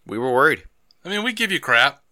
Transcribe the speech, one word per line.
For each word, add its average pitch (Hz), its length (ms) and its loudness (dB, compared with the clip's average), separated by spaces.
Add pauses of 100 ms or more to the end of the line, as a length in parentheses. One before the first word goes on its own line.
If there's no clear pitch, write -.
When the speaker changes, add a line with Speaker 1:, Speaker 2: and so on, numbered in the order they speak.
Speaker 1:
we 104 120 -8
were 127 160 -2
worried. 135 300 2 (400)
Speaker 2:
I 170 60 -12
mean, 208 140 -6
we 247 100 -4
give 214 180 -4
you 170 80 -2
crap, 127 420 2 (100)